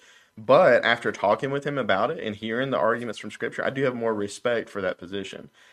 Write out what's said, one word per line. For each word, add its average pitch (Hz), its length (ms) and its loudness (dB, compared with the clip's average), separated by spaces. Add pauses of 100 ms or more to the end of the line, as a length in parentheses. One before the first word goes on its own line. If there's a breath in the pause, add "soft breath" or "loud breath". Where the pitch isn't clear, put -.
(380 soft breath)
But 131 480 6
after 117 260 2
talking 104 400 0
with 139 140 -4
him 143 120 -4
about 107 340 0
it 170 120 -8
and 104 120 -6
hearing 117 340 -4
the 123 80 0
arguments 113 420 0
from 107 120 -12
Scripture, - 340 -6
I - 40 0
do 135 140 -2
have 127 120 0
more 113 180 -2
respect 107 560 -2
for 101 120 -8
that 92 160 -2
position. 95 520 -10 (240 soft breath)